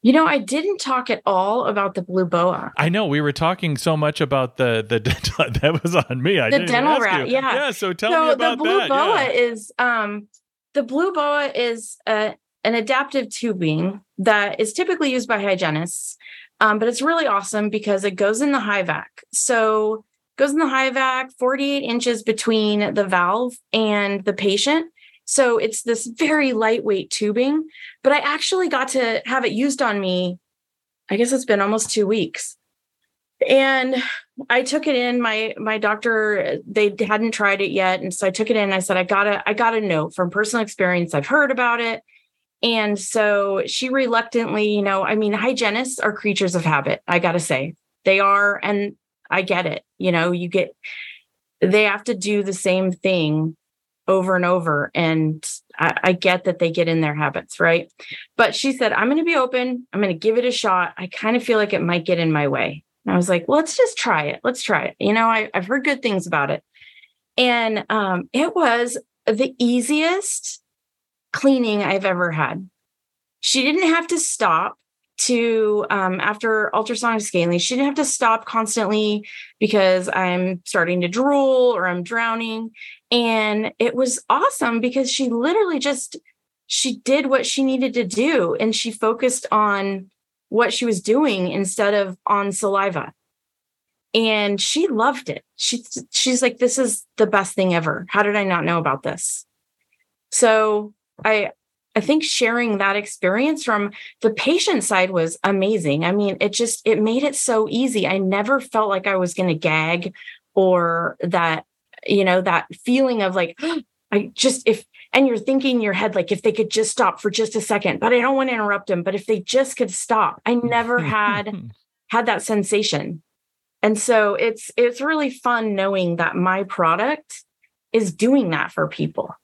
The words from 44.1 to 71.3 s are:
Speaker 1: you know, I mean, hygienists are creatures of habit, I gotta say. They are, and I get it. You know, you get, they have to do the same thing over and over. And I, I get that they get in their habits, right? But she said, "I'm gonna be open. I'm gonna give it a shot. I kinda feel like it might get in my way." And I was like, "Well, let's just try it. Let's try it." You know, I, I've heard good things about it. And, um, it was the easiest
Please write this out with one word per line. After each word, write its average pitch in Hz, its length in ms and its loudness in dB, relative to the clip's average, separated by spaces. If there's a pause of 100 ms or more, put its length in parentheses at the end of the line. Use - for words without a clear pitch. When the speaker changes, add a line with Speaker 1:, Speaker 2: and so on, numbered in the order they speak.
Speaker 1:
you 208 120 0
know, 196 220 0
I - 120 0
mean, 208 180 0
hygienists 240 640 -2
are 208 140 0
creatures 196 420 -2
of 170 80 0
habit, 147 420 0
I 175 140 0
gotta 175 220 0
say. 143 340 -4 (300)
They 190 160 4
are, 202 420 4
and 202 320 -2 (340)
I 190 120 0
get 180 240 -2
it. - 180 -6 (140)
You 185 160 0
know, 170 180 0
you 175 160 -4
get, 185 280 -2 (840)
they 202 220 4
have 208 220 -2
to 240 100 -2
do 202 280 -2
the 190 100 -4
same 185 400 0
thing 160 640 0 (500)
over 185 300 2
and 180 80 0
over. 165 500 0
And 160 500 0 (320)
I, - 240 0
I 185 120 4
get 180 320 0
that 175 140 -2
they 170 120 0
get 165 160 0
in 165 140 2
their 151 120 0
habits, 147 460 -4
right? 170 320 2 (460)
But 226 180 2
she 269 160 0
said, 254 220 0
"I'm 226 160 2
gonna 311 140 2
be 339 120 0
open. 254 580 -2
I'm 196 80 -2
gonna 190 120 0
give 214 240 0
it 247 80 0
a 247 60 2
shot. 185 460 0
I 185 100 -8
kinda 226 320 -2
feel 233 200 2
like 208 140 0
it - 80 0
might 170 240 0
get 175 120 2
in 165 140 0
my 147 160 0
way." 135 360 -4 (220)
And 196 80 0
I 180 40 4
was 180 120 2
like, 170 180 0
"Well, 285 100 4
let's 320 180 0
just 480 220 2
try 156 300 0
it. - 160 -6
Let's 254 200 -4
try 160 220 0
it." - 140 -8
You 202 140 2
know, 226 140 2
I, 220 260 0
I've 185 140 -4
heard 262 160 -2
good 277 180 0
things 190 240 -2
about 151 240 -2
it. - 140 -4 (720)
And, 233 520 2
um, 196 440 0
it 294 220 0
was 247 420 0 (280)
the 254 340 0
easiest 302 1040 -2 (720)